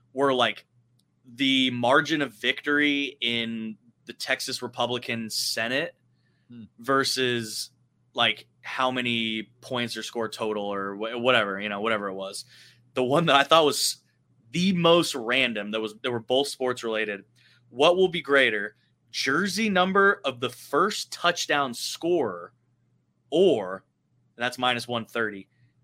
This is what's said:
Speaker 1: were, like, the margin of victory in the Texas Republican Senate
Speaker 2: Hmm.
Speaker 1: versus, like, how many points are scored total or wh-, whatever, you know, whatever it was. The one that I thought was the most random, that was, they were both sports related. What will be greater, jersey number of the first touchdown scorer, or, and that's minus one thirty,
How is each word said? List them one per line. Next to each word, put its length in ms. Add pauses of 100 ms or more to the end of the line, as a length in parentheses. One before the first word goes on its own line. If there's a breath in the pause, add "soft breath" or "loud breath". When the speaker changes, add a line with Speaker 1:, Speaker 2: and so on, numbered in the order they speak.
(140)
Speaker 1:
were, 200
like, 320 (600)
the 460
margin 500
of 100
victory 880
in 580 (280)
the 80
Texas 480
Republican 680
Senate 640 (540)
Speaker 2:
Hmm. 160 (120)
Speaker 1:
versus, 920 (420)
like, 320 (160)
how 300
many 580 (100)
points 380
are 60
scored 300
total 320
or 300
wh-, 240
whatever, 400
you 80
know, 140
whatever 280
it 40
was. 320 (480 soft breath)
The 100
one 220
that 100
I 80
thought 220
was 320 (540)
the 220
most 420
random, 560
that 100
was, 220
they 60
were 100
both 280
sports 360
related. 400 (460 soft breath)
What 280
will 100
be 140
greater, 540 (360)
jersey 560
number 560
of 160
the 120
first 600
touchdown 640
scorer, 800 (800)
or, 520 (540)
and 60
that's 160
minus 280
one 180
thirty, 440 (340)